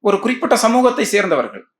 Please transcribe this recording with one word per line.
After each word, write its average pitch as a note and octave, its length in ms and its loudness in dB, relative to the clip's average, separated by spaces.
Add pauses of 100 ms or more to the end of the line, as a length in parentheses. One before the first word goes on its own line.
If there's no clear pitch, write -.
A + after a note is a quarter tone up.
ஒரு G3+ 200 0
குறிப்பிட்ட B3 360 0
சமூகத்தை A#3 480 2
சேர்ந்தவர்கள். E3 600 -2 (160)